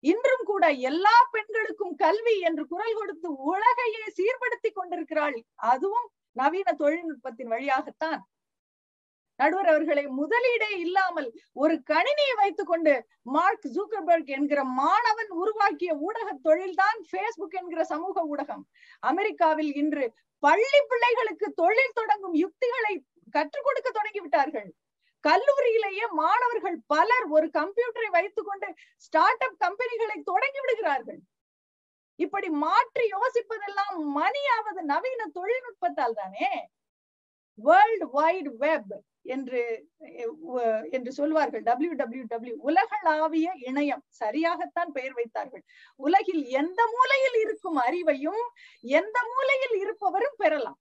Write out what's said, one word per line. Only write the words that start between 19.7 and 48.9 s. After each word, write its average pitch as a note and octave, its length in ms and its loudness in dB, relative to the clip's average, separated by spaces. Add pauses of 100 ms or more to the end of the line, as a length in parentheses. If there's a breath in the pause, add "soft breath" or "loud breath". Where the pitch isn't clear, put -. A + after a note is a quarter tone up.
இன்று C#4+ 400 -2 (240)
பள்ளி A4+ 500 6
பிள்ளைகளுக்கு A4+ 640 0
தொழில் A4 420 2
தொடங்கும் G4+ 400 -2
யுக்திகளை G#4 680 -2 (260)
கற்றுக் D#4 340 -4
கொடுக்க C5+ 260 0
தொடங்கி G#4 300 -4
விட்டார்கள். C#4+ 540 -2 (460)
கல்லூரியிலேயே A4 920 2
மாணவர்கள் F#4+ 760 0
பலர் G#4 420 2
ஒரு D#4 180 4
கம்ப்யூட்டரை A4 640 -2
வைத்துக் F4+ 360 0
கொண்டு G4 280 -8 (220 soft breath)
ஸ்டார்ட் F#4 460 2
அப் B4+ 160 -4
கம்பெனிகளை G#4+ 640 -2
தொடங்கி B4+ 380 -2
விடுகிறார்கள். G#4+ 600 -2 (960)
இப்படி G4 340 -4
மாற்றி G4+ 600 2
யோசிப்பதெல்லாம் G4+ 880 -2 (200)
மணியாவது A4 680 -2
நவீன G#4 440 -2
தொழில்நுட்பத்தால் F4+ 880 -4
தானே. A3 560 -6 (840)
வேர்ல்டு F#4 580 4
வைடு D4 440 0
வெப் A3 460 -2 (200)
என்று, B3 640 -6 (1040)
என்று B3+ 220 -6
சொல்வார்கள். C#4+ 500 0
டபிள்யூ B3 300 0
டபிள்யூ C4 340 -6
டபிள்யூ, A#3 320 -8
உலகளாவிய D#4+ 1000 0
இணையம். C4+ 440 -4 (200)
சரியாகத்தான் E4 680 -2
பெயர் C4 200 -8
வைத்தார்கள். A#3+ 520 -8 (320 soft breath)
உலகில் E4 480 2
எந்த D#4+ 420 0
மூலையில் B4+ 540 4
இருக்கும் F#4+ 380 -2
அறிவையும் D#4 640 0 (380 loud breath)
எந்த F#4+ 400 0 (140)